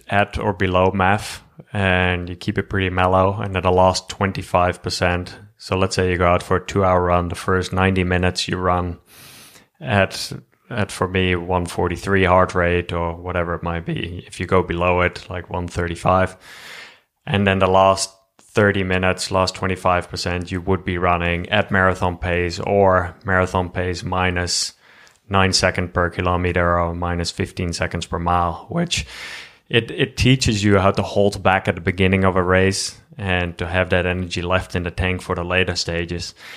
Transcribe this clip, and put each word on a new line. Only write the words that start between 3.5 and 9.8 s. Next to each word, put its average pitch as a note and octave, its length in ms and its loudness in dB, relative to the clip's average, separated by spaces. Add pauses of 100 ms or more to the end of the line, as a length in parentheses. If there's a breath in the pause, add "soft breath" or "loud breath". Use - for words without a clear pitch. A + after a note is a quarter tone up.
then F#2 80 -2
the F2+ 80 4
last F#2 380 4
twenty-five F2+ 720 0
percent, F2+ 560 -2 (200)
so - 180 -4
let's F#2+ 200 0
say F#2 160 2
you F2 60 0
go F2+ 100 4
out F2 160 4
for F#2 140 0
a E2+ 80 -8
two-hour F#2 380 2
run, F2 260 2
the E2+ 60 -8
first F#2 380 -2
ninety F#2+ 300 2
minutes F2+ 440 0
you F#2 100 -4
run F2+ 420 -2 (840 loud breath)